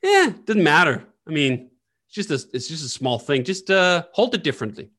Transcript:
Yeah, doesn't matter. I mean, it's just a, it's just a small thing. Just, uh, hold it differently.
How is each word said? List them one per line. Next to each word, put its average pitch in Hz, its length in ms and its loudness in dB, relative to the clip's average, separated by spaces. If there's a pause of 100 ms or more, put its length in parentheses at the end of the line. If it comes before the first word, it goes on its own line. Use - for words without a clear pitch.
Yeah, 381 320 2 (120)
doesn't 208 180 2
matter. 156 420 4 (220)
I - 40 -12
mean, 139 380 -2 (380)
it's - 80 -20
just 208 160 -6
a, 139 240 -6
it's - 120 -8
just 160 180 -12
a 127 40 -10
small 123 300 -4
thing. 131 240 -2
Just, 185 260 -8
uh, 180 440 2
hold 247 220 0
it 185 80 -4
differently. 113 560 -6